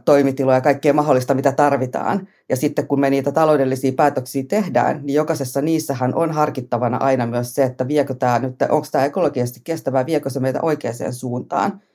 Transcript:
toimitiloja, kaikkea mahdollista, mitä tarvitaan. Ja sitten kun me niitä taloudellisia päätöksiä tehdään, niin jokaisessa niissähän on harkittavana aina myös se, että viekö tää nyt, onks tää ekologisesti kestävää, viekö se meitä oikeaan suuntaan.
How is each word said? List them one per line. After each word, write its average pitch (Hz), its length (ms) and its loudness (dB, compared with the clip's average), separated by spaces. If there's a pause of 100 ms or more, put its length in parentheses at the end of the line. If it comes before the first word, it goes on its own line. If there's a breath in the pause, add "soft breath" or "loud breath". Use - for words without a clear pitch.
toimitiloja, 135 560 4
kaikkea 143 320 2
mahdollista, 143 400 2
mitä 131 180 2
tarvitaan. 143 760 0 (220 loud breath)
Ja 131 60 0
sitten 139 320 -2
kun 139 120 0
me 139 100 2
niitä 139 220 0
taloudellisia 135 600 2
päätöksiä 139 560 0
tehdään, 139 560 0
niin 139 120 -2
jokaisessa 151 460 -2
niissähän 147 540 -2
on 165 160 0
harkittavana 123 680 -2
aina 131 280 0
myös 120 300 -4
se, 139 80 2
että 123 240 -2
viekö 139 280 0
tää 123 240 0
nyt, 127 160 -4 (140)
onks - 220 0
tää 139 140 2
ekologisesti 143 580 -2
kestävää, 135 420 -2
viekö 156 240 -2
se 127 100 -4
meitä 131 220 -2
oikeaan 131 520 -4
suuntaan. 127 680 -4 (140 soft breath)